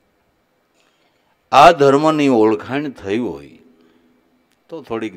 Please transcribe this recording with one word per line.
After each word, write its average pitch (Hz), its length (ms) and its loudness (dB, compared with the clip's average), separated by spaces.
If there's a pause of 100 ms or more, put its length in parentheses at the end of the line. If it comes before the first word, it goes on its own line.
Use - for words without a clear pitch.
(1500)
આ 147 200 6
ધર્મની 143 600 0
ઓળખાણ 113 580 -2
થઈ 104 280 -8
હોય 71 400 -14 (1080)
તો 165 120 -16
થોડીક 110 340 -10